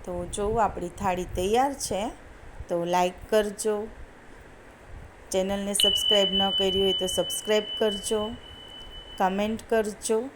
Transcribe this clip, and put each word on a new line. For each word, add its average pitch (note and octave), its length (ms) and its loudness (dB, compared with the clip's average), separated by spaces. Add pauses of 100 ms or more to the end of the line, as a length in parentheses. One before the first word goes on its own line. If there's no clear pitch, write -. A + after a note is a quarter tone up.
તો F3+ 80 -6 (240)
જો G#3 80 0 (180)
આપણી F3 260 -2 (120)
થાળી F3+ 340 -2
તૈયાર A#3 380 2
છે. G#3 260 -4 (680)
તો F3+ 60 0 (180)
લાઈક F3+ 260 2 (100)
કરજો, G#3+ 460 2 (1600)
ચેનલને G3 420 0
સબસ્ક્રાઈબ G3+ 640 4
ન - 20 4 (160)
કરી G3 240 2
હોય F#3+ 200 4
તો F#3 60 0
સબસ્ક્રાઈબ G#3 600 0 (120)
કરજો, G#3+ 420 0 (1000)
કોમેન્ટ G3+ 380 2 (100)
કરજો. A3 500 2 (160)